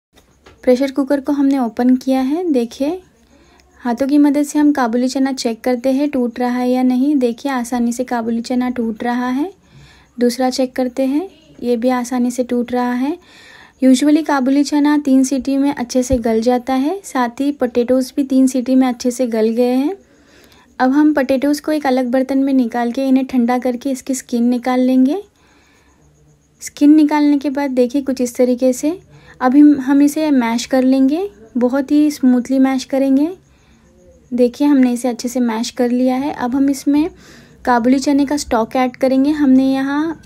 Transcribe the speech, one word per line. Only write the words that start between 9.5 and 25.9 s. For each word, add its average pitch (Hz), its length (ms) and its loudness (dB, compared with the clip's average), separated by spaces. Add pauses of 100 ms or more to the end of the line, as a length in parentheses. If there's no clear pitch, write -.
दूसरा 240 320 0
चेक 254 260 -4
करते 254 300 -2
हैं, 294 240 -2 (300)
ये 240 180 -2
भी 240 140 0
आसानी 247 400 -2
से 247 120 -4
टूट 240 280 -4
रहा 247 220 -2
है। 269 240 -2 (640)
Usually 285 440 4
काबुली 277 380 2
चना 294 340 2
तीन 269 260 2
सीटी 269 340 -2
में 277 140 0
अच्छे 247 320 -2
से 254 140 0
गल 226 240 0
जाता 247 320 0
है, 294 300 -2
साथ 240 380 -4
ही 285 100 0
पोटैटोज़ 254 640 -2
भी 285 80 -2
तीन 262 240 2
सीटी 254 280 -2
में 262 120 4
अच्छे 247 240 -4
से 247 160 -2
गल 220 220 0
गए 247 260 0
हैं। 294 200 -2 (840)
अब 254 120 2
हम 302 220 4
पोटैटोज़ 277 480 0
को 311 100 -6
एक 302 160 -2
अलग 254 240 0
बर्तन 262 260 0
में 269 160 0
निकाल 240 380 0
के 269 160 -4
इन्हें 262 180 2
ठंडा 254 320 0
करके 247 340 -4
इसकी 262 240 -6
स्किन 240 300 -4
निकाल 247 340 0
लेंगे। 262 420 2 (1400)